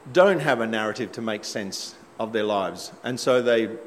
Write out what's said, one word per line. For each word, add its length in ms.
don't 260
have 220
a 60
narrative 460
to 100
make 220
sense 520
of 120
their 120
lives, 480
and 160
so 240
they 260